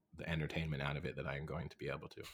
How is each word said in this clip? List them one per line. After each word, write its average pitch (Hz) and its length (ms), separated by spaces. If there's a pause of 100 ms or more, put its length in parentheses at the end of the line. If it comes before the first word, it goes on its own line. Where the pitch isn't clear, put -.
(140)
the 78 140
entertainment 78 540
out 71 140
of 71 80
it 65 120
that 69 100
I 69 100
am 71 80
going 82 240
to - 80
be 69 120
able 71 200
to. - 140 (120)